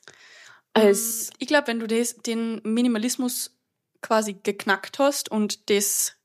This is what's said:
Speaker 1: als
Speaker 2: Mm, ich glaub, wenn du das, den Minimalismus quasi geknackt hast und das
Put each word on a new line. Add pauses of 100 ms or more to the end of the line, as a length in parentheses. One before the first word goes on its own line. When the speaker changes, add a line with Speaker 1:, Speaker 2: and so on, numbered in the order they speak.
(760)
Speaker 1:
als
Speaker 2:
Mm,
ich
glaub,
wenn
du
das,
den
Minimalismus (460)
quasi
geknackt
hast
und
das (100)